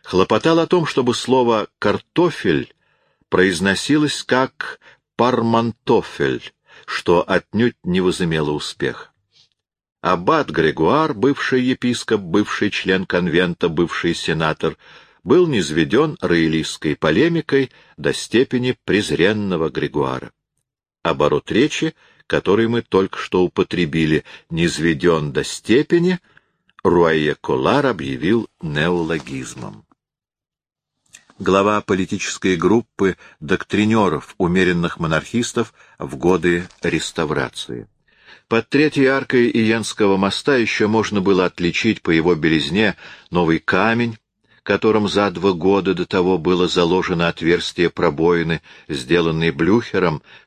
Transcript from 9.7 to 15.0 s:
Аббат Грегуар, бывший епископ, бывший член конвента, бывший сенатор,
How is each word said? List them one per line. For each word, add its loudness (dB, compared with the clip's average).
Аббат 0
Грегуар, 0
бывший 0
епископ, -2
бывший -2
член -2
конвента, 0
бывший -2
сенатор, -2